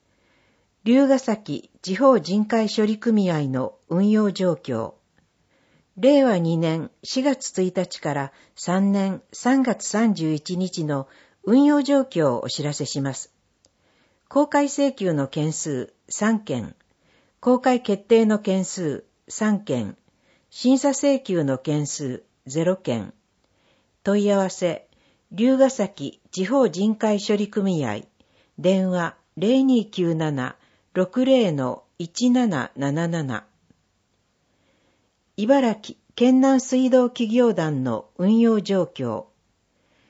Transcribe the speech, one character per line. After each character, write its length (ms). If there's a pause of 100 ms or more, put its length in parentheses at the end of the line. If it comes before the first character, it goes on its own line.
(840)
龍 240
ヶ 100
崎 520 (120)
地 140
方 240
人 240
会 240
処 160
理 140
組 320
合 180
の 280 (120)
運 220
用 200
状 220
況。 420 (1000)
令 260
和 160
二 200
年 320 (120)
四 200
月 400
一 120
日 240
か 140
ら 200 (220)
三 380
年 300 (100)
三 300
月 260
三 260
十 200
一 240
日 260
の 240 (400)
運 140
用 200
状 200
況 300
を 100
お 60
知 160
ら 100
せ 100
し 160
ま 140
す。 180 (960)
公 200
開 180
請 260
求 200
の 160
件 240
数 420 (140)
三 320
件、 340 (640)
公 220
開 200
決 220
定 240
の 140
件 240
数 400 (240)
三 340
件、 340 (540)
審 300
査 100
請 300
求 240
の 140
件 280
数 380 (220)
ゼ 180
ロ 120
件。 380 (880)
問 220
い 80
合 60
わ 120
せ、 380 (420)
龍 260
ヶ 140
崎 500 (120)
地 120
方 240
人 280
会 240
処 160
理 120
組 380
合、 140 (580)
電 320
話、 260 (200)
零 260
二 260
九 280
七 400 (360)
六 320
零 280
の 320 (140)
一 320
七 440
七 340
七。 380 (1900)
茨 440
城 160 (200)
県 200
南 240
水 300
道 200
企 220
業 220
団 300
の 320
運 240
用 200
状 220
況。 440 (840)